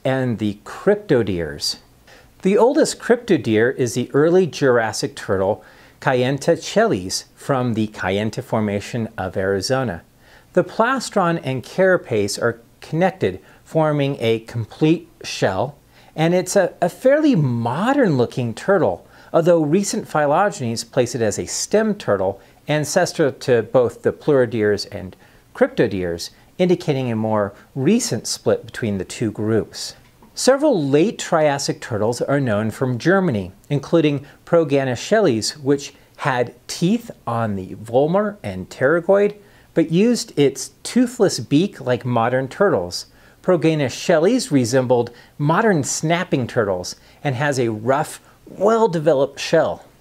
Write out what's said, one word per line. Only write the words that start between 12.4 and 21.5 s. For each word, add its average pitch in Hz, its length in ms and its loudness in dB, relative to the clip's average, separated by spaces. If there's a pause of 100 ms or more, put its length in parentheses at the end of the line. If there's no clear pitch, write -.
connected, 160 640 -2 (240)
forming 147 540 0
a 113 200 0
complete 156 720 -2 (120)
shell, 110 560 -2 (380)
and 165 180 2
it's 180 220 0
a, 180 260 2
a 175 80 0
fairly 277 460 4
modern 151 840 0
looking 117 360 -2
turtle, 135 520 0 (260)
although 165 300 4
recent 185 460 -2
phylogenies 147 840 0
place 123 240 0
it 120 80 -2
as 107 160 0
a 87 80 -4
stem 214 480 0